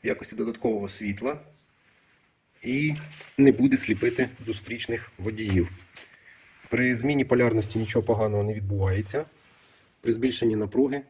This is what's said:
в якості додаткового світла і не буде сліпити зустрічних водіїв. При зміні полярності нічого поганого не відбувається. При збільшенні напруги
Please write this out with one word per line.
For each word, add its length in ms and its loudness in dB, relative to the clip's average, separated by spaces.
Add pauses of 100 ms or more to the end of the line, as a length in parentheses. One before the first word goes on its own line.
в 20 0
якості 300 -4
додаткового 520 -2
світла 520 -6 (1200)
і 320 0 (440)
не 140 10
буде 240 4
сліпити 520 0 (180)
зустрічних 720 -8
водіїв. 500 0 (1000)
При 260 2
зміні 300 0
полярності 540 2
нічого 260 0
поганого 380 0
не 120 -2
відбувається. 720 -2 (760)
При 120 -2
збільшенні 440 0
напруги 540 0